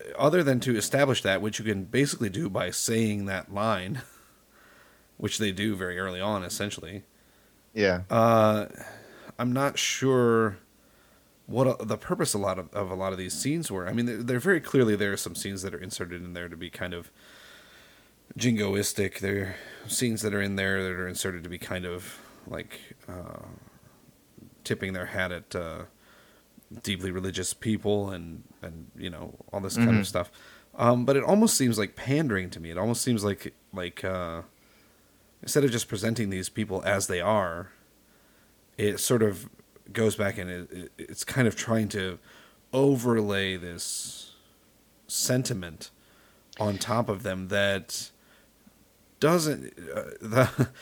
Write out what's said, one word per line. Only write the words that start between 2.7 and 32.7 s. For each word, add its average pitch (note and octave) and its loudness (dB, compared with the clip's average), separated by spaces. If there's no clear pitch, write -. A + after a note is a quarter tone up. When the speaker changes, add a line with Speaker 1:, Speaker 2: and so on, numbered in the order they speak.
Speaker 1:
saying G#2+ 2
that F#2+ -4
line, G2+ 0
<laughs> - -20
which - -2
they G#2 0
do G2+ -2
very F2+ -4
early F#2 -4
on, G2+ 0
essentially. F#2+ -6
Speaker 2:
Yeah. F#2+ 4
Speaker 1:
Uh, A2+ 6
I'm B2 0
not C#3 0
sure A#2 4
what B2+ 2
a, - -6
the A2 -2
purpose G3 -2
a G#2+ 0
lot G2 0
of, F2 -10
of G2+ -4
a F#2 -4
lot F#2+ -2
of F#2 -6
these F#2 -6
scenes D#3 -2
were. F#2 -4
I G2 -4
mean, A#2+ 0
they're, A#2 -6
they're B2 -2
very D3 2
clearly, A#2 4
there G2+ 0
are G2 -2
some - -6
scenes G2 -6
that F#2 -6
are E2+ -10
inserted F2+ -8
in F2+ -10
there F2 -8
to E2+ -12
be E2+ -10
kind F2+ -8
of F2 -12
jingoistic. G#2 0
There F#2+ -2
are - -14
scenes A2+ 0
that G#2 0
are G2+ 0
in G2+ -2
there F#2+ 0
that F#2 -2
are F2+ -4
inserted F2+ -6
to F2 -10
be F2 -10
kind F2+ -8
of, F2+ -10
like, - -12
uh, F2+ -12
tipping F#2+ -4
their F2+ -6
hat F#2 -4
at, - -10
uh, E2+ -6
deeply F#2+ -4
religious F#2 -4
people G#2 0
and, E2+ -10
and, E2 -14
you F2+ -8
know, E2+ -12
all G2+ -4
this F#2+ -4
kind A#2 6
of A#2 8
Speaker 2:
Mm-hmm. G#2 4
Speaker 1:
stuff. F2+ -2
Um, B2 6
but C3+ 6
it C3 4
almost G#3 6
seems A#2+ 4
like G2+ -2
pandering B2 0
to E2+ -14
me. E2 -10